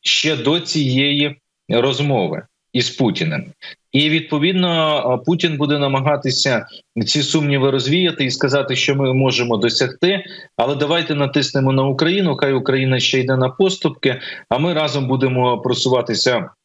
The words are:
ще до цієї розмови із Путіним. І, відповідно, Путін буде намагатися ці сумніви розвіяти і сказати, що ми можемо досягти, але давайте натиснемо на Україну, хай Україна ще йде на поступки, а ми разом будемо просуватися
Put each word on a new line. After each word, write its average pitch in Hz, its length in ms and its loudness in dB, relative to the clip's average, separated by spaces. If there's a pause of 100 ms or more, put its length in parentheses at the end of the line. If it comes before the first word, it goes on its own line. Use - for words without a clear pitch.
ще - 360 -2
до 139 240 0
цієї 143 760 0 (320)
розмови 120 760 0 (300)
із 123 180 -2
Путіним. 87 540 -2 (480)
І, 147 180 2
відповідно, 160 1160 0
Путін 165 300 0
буде 147 220 0
намагатися 135 880 0 (400)
ці 151 160 0
сумніви 139 480 2
розвіяти 139 540 0
і 127 60 -2
сказати, 135 460 0
що 139 180 0
ми 135 200 0
можемо 120 420 2
досягти, 131 680 0 (320)
але 131 180 0
давайте 151 400 0
натиснемо 135 580 0
на 135 120 2
Україну, 156 520 2
хай 135 160 0
Україна 131 480 0
ще - 180 0
йде 131 180 0
на 127 120 2
поступки, 139 720 0 (280)
а 120 100 0
ми 170 160 0
разом 139 340 -2
будемо 127 500 0
просуватися 120 920 0 (140)